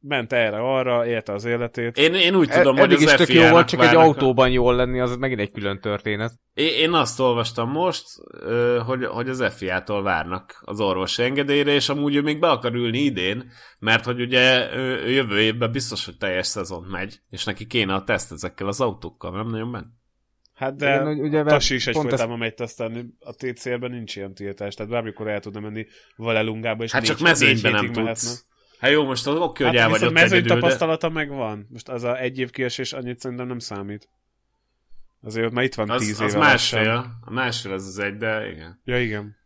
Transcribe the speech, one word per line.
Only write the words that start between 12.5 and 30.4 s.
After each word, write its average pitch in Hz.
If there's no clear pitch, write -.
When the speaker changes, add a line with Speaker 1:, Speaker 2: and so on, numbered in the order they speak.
Speaker 2:
ülni 120
idén, 120
mert 113
hogy 123
ugye, 127
ö, -
ő 127
jövő 120
évben 113
biztos, 117
hogy 90
teljes 92
szezon 90
megy, 98
és -
neki 107
kéne 104
a 98
teszt -
ezekkel 87
az 104
autókkal, 87
nem 104
nagyon 110
ment. 117
Speaker 1:
Hát 135
de 143
Speaker 3:
Igen, 139
ugye, 151
mert 147
Speaker 1:
Tasi 143
is 120
Speaker 3:
pont 120
Speaker 1:
egyfolytában 120
Speaker 3:
ezt 117
Speaker 1:
megy 113
tesztelni, 117
a 127
T 123
C -
R-ben 123
nincs 117
ilyen 98
tiltás, 98
tehát 107
bármikor 113
el 104
tudna 101
menni 107
Vallelungába, 110
és 113
Speaker 2:
Hát 135
Speaker 1:
négy, -
Speaker 2:
csak -
mezőnyben 135
Speaker 1:
négy -
Speaker 2:
nem 104
Speaker 1:
hétig 107
Speaker 2:
tudsz. -
Speaker 1:
mehetne. 120
Speaker 2:
Hát 131
jó, 147
most 131
az 143
oké, 160
hogy 120
Speaker 1:
Hát 117
Speaker 2:
el 113
Speaker 1:
viszont 110
Speaker 2:
vagyok 117
Speaker 1:
mezőny 175
Speaker 2:
egyedül, 117